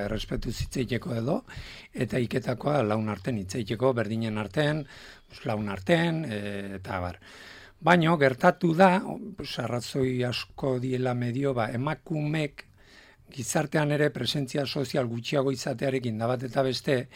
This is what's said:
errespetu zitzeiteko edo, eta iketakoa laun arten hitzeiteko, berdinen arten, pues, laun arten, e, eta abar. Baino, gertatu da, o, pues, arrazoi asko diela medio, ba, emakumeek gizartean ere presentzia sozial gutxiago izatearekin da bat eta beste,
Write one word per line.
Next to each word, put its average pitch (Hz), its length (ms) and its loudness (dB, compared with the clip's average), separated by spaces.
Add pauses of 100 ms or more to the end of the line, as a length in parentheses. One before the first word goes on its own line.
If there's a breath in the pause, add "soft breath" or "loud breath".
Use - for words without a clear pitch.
errespetu 107 480 -4
zitzeiteko 120 640 -4
edo, 117 260 -2 (500 loud breath)
eta 123 320 -2
iketakoa 135 600 0
laun 107 280 0
arten 104 320 -4
hitzeiteko, 120 500 0
berdinen 113 460 -2
arten, 147 460 0 (400 loud breath)
pues, - 200 -20
laun 107 220 -2
arten, 160 560 2
e, 104 180 -4 (340)
eta 95 220 -6
abar. 90 220 -4 (580 loud breath)
Baino, 165 400 6
gertatu 147 560 4
da, 185 200 8 (100)
o, 151 160 -6 (140)
pues, - 260 -10
arrazoi 123 640 0
asko 127 560 -2
diela 127 340 0
medio, 123 400 0
ba, 117 160 0
emakumeek 151 1000 -2 (600 soft breath)
gizartean 147 680 0
ere 147 160 4
presentzia 139 560 -2
sozial 135 400 0
gutxiago 131 480 0
izatearekin 123 640 -2
da 113 80 0
bat 123 160 0
eta 127 180 -2
beste, 131 360 2 (180)